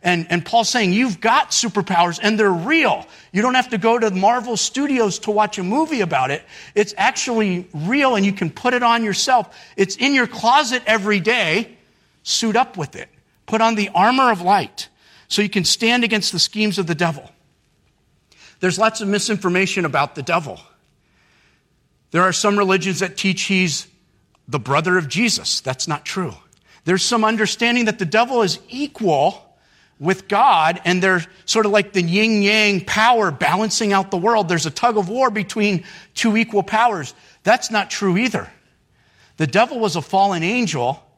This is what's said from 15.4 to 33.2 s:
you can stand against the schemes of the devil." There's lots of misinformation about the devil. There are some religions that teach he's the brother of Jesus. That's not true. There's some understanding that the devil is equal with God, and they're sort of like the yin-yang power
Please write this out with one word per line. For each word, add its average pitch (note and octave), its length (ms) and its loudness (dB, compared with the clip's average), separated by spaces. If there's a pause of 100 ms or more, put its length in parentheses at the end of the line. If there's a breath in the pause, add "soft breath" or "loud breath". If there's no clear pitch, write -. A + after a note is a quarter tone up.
you G#3 80 0
can F#3+ 160 -2
stand A#3 400 0
against G#3+ 260 -2
the F3 80 -6
schemes G#3 400 -2
of E3+ 80 -2
the E3+ 80 -2
devil." D#3+ 340 -4 (1300 soft breath)
There's F#3 200 0
lots A3 220 0
of G3+ 80 -2
misinformation F#3+ 760 0
about C#3+ 320 -2
the D3 60 -10
devil. D3 360 -4 (1500)
There E3+ 100 2
are F#3 100 4
some G3+ 260 0
religions F#3+ 420 0
that F#3 180 -4
teach F#3+ 240 -2
he's F#3 460 -2 (600)
the C3 100 -6
brother D#3 400 0
of D#3 120 -2
Jesus. - 500 -2
That's - 260 -6
not D3+ 200 -6
true. E3 280 -8 (520 soft breath)
There's F3+ 180 0
some A3+ 220 0
understanding A#3 600 0
that G#3+ 140 -2
the G3 60 -2
devil A#3 360 0
is F#3 180 -2 (100)
equal G3+ 880 -2 (420 soft breath)
with F#3 300 -4
God, F3+ 560 4
and F3+ 180 2
they're F#3 220 2 (180 loud breath)
sort A3 220 0
of G3+ 80 0
like G3+ 180 2
the F#3+ 100 0
yin-yang G#3 840 2
power A3 460 2